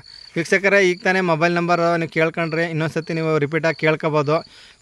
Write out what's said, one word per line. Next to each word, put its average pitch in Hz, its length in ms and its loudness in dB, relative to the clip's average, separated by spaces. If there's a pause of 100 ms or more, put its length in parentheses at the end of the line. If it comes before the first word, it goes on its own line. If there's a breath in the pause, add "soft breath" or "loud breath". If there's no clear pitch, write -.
(380 loud breath)
ವೀಕ್ಷಕರೇ, 190 460 2
ಈಗ 180 200 0
ತಾನೇ 185 180 2
ಮೊಬೈಲ್ 170 320 2
ನಂಬರ್ 170 460 0
ನೀವು 165 100 -4
ಕೇಳ್ಕೊಂಡ್ರೆ, 165 560 -2
ಇನ್ನೊಂದ್ಸತಿ 160 480 -4
ನೀವು 160 240 0
ರಿಪೀಟಾಗಿ 151 380 0
ಕೇಳ್ಕೊಬೋದು. 156 680 0 (380 loud breath)